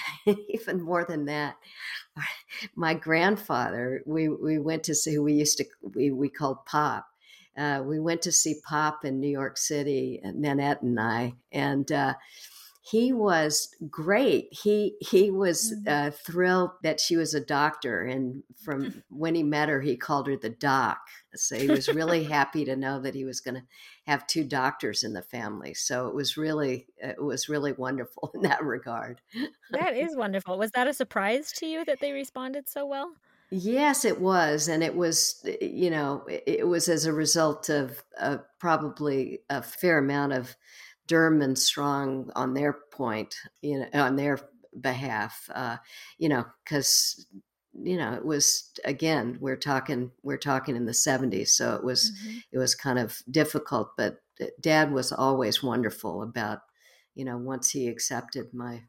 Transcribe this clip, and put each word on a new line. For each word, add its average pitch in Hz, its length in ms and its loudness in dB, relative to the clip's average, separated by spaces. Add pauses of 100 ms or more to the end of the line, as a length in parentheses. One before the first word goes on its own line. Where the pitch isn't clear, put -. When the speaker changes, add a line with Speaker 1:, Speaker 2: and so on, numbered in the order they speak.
(260)
Speaker 1:
<laughs> - 0 - (240)
even 190 320 -4
more 170 220 0
than 156 220 -4
that, 147 320 -4 (580)
<laughs> - 600 -10
my 160 180 0
grandfather, 143 1120 0
we, 156 240 0
we 156 300 0
went 160 260 -2
to 151 100 -2
see, 147 220 0
we 147 160 4
used 147 240 4
to, 135 80 -2 (160)
we, 127 300 0
we 135 180 0
called - 360 -4
Pop. 139 420 -2 (500)
Uh, 139 280 -2
we 156 140 -2
went 165 220 0
to 175 100 -2
see 156 320 2
Pop 151 400 0
in 135 160 -2
New 139 100 0
York 135 280 -2
City, 139 640 -2
Nanette 139 580 0
and 120 180 2
I, 117 340 0 (180)
and, 139 400 0
uh, 139 220 2 (720)
he 240 300 2
was 170 640 2 (160)
great. 190 600 4
He, 208 480 2
he 202 300 6
was, 190 420 2
Speaker 2:
Mm-hmm. 208 160 -6
Speaker 1:
uh, 147 240 2
thrilled 180 600 2 (100)
that 156 180 0
she - 160 2
was 151 200 2
a 147 100 0
doctor, 139 560 0
and 127 400 -4 (220)
from 139 420 -6
Speaker 2:
<laughs> - 40 -20
Speaker 1:
when 165 260 -2
he 165 80 2
met 151 260 2
her, 139 120 2
he 139 160 2
called 147 300 -2
her 139 80 0
the 113 140 -6
doc. 131 500 0 (360)
So - 220 -4
he - 120 2
was 302 240 4
really 160 300 2
Speaker 2:
<laughs> 151 140 0
Speaker 1:
happy 143 280 2
to 131 100 -2
know 135 260 -2
that 131 120 -4
he 135 100 -6
was 131 160 -6
gonna 123 260 -8 (420)
have 143 180 0
two 160 180 0
doctors 131 600 -2
in 110 100 -4
the 90 80 -6
family. 104 540 -8
So 127 320 -2
it - 80 -6
was 143 220 -2
really, 151 500 -2 (100)
it 127 240 -8
was 135 260 -4
really 147 240 0
wonderful 127 600 -6
<laughs> - 40 -16
in - 60 -4
that 151 220 2
regard. 120 580 -6 (480)
Speaker 2:
That 302 260 0
is 311 200 -2
wonderful. 196 420 -2
Was 214 140 -2
that 247 160 2
a 294 60 0
surprise 233 640 -2
to 330 100 -6
you 320 180 -4
that 277 140 0
they 285 140 -2
responded 269 540 -8
so 285 200 -6
well? 277 260 -6 (380)
Speaker 1:
Yes, 247 540 2
it 185 160 2
was. 160 460 4
And 160 140 2
it 165 140 2
was, 165 500 2 (160)
you 175 280 0
know, 147 380 0
it, - 200 -6
it - 200 2
was 170 200 2
as 160 180 2
a 160 80 2
result 156 560 2
of, 135 340 0 (140)
uh, 135 200 0 (220)
probably 147 880 0
a - 120 -2
fair 170 360 2
amount 143 360 2
of 127 220 -4 (520)
Durham 160 340 6
and 135 180 2
Strong 139 760 0
on 131 180 0
their 143 180 2
point, 113 640 -6 (260)
you 147 180 -2
know, 123 140 -4
on 139 220 4
their 139 240 0 (400)
behalf, 127 760 -4
uh, 117 240 -6 (400)
you 160 120 2
know, 123 160 2 (200)
'cause, - 600 2 (480)
you 180 240 -2
know, 123 160 -2
it - 100 -6
was, - 480 2 (140)
again, 135 560 0
we're 131 160 -4
talking, 131 540 -2 (120)
we're 139 140 -4
talking 131 400 -2
in 120 80 -2
the 113 80 -4
seventies. 127 600 2
So 117 220 2
it - 80 -4
was, 127 280 2
Speaker 2:
Mm-hmm. 214 260 -12 (160)
Speaker 1:
it 127 40 -2
was 127 180 2
kind 127 240 0
of 120 300 -4
difficult, 139 680 0
but - 240 -2 (400)
Dad 156 320 4
was 127 180 0
always 131 500 2
wonderful 110 640 -2
about, 110 380 -6 (540)
you 135 100 -8
know, 123 120 -6
once 127 340 -4
he 131 180 -2
accepted 120 640 -6
my, 120 360 -10